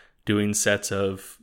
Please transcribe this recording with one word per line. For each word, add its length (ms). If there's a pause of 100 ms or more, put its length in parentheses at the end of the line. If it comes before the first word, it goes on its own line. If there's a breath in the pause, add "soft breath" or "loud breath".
(240 loud breath)
doing 300
sets 360
of 520